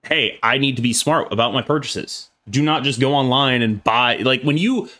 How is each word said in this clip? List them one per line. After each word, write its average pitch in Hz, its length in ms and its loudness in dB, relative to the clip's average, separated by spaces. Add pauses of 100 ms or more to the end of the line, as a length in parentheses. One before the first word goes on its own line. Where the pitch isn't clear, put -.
"Hey, 147 380 -2
I 120 160 2
need 139 180 0
to 117 60 -4
be 120 100 0
smart - 400 0
about 113 200 0
my 123 100 -2
purchases." - 680 -6 (180)
Do 127 140 -2
not 151 220 0
just 127 160 -2
go 135 140 2
online 131 480 2
and 107 200 0
buy. 120 360 2
Like, 127 240 0
when 147 160 0
you, 226 300 -2 (120)